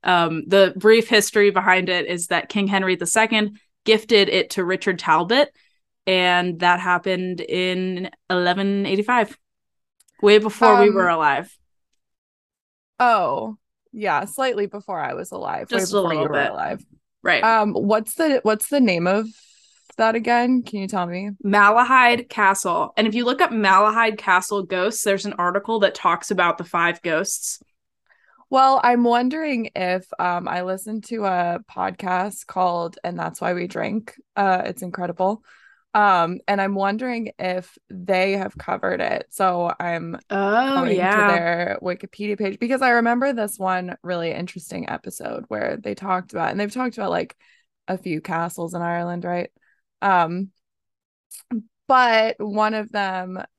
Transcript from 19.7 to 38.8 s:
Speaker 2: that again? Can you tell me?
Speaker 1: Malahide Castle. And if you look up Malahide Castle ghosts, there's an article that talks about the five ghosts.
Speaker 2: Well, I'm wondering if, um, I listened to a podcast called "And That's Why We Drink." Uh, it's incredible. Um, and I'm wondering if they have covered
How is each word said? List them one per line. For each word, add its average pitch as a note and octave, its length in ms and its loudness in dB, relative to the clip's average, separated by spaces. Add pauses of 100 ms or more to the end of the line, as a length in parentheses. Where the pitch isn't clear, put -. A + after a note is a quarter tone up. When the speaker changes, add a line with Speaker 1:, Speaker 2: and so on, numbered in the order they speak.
Speaker 2:
that A3+ 180 2
again? A#3+ 480 2
Can G#3 160 -8
you G3 80 -6
tell F#3 180 -4
me? F#3 260 -8 (120)
Speaker 1:
Malahide A#3+ 840 4
Castle. F#3+ 680 0
And A3 120 2
if G#3+ 80 -2
you A#3+ 100 0
look B3 160 0
up - 100 2
Malahide G#3+ 680 2
Castle F#3+ 460 0
ghosts, F#3+ 400 -4
there's G3 220 0
an G3+ 80 -6
article G3 460 -2
that G3 160 2
talks - 360 -2
about F3 260 2
the F3 60 -10
five E3+ 380 -2
ghosts. - 580 -4 (880)
Speaker 2:
Well, C4+ 320 6
I'm A#3+ 220 4
wondering B3 720 0
if, F3+ 320 -4 (120)
um, F3 280 -2
I F3 140 -4
listened G3 440 -8
to A3 200 -6
a F3 340 -2 (100)
podcast F#3 760 -4
called F3 560 -4
"And F3 160 -8
That's E3 220 -8
Why F3+ 120 -2
We F3 140 -4
Drink." G#3+ 460 -6 (220)
Uh, F#3+ 300 0
it's - 180 -8
incredible. F3+ 600 -4 (500)
Um, F3+ 540 2
and G3 140 0
I'm G3 140 -2
wondering A3 640 -4
if F3+ 360 -6 (140)
they F#3+ 440 0
have G3 220 -4
covered F3+ 460 -4